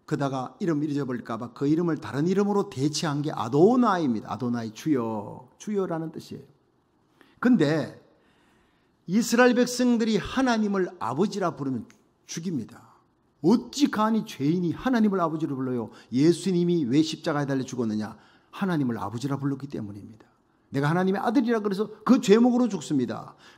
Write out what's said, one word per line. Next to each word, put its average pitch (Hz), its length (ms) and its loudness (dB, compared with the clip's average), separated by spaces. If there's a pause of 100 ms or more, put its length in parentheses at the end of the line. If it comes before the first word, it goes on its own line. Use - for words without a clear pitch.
그다가 135 540 -4
이름 160 240 0
잊어버릴까 127 540 -4
봐 120 160 -10
그 - 120 -4
이름을 160 320 2
다른 131 300 -4
이름으로 202 420 0
대체한 147 520 -2
게 147 100 -4
아도나이입니다. 170 1000 2
아도나이, 117 420 -4
주여, 110 840 -4
주여라는 170 540 -4
뜻이에요. - 320 -14 (960)
근데 156 600 2 (1080)
이스라엘 240 480 4
백성들이 240 600 2
하나님을 208 720 0 (100)
아버지라 165 560 -2
부르면 135 300 -6 (400)
죽입니다. 160 560 -8 (600)
어찌 240 480 2
감히 214 360 0
죄인이 160 480 -2
하나님을 214 480 2
아버지로 156 340 -2
불러요? 127 340 -4 (220)
예수님이 175 720 2
왜 135 160 4
십자가에 151 440 -2
달려 135 180 -2
죽었느냐? 107 540 -4 (340)
하나님을 147 480 -2
아버지라 120 380 -6
불렀기 139 300 -4
때문입니다. 101 580 -12 (440)
"내가 143 200 0
하나님의 185 320 0
아들이라." 233 380 2
그래서 202 300 -2 (140)
그 247 160 6
죄목으로 240 480 6
죽습니다. 135 680 -4 (220)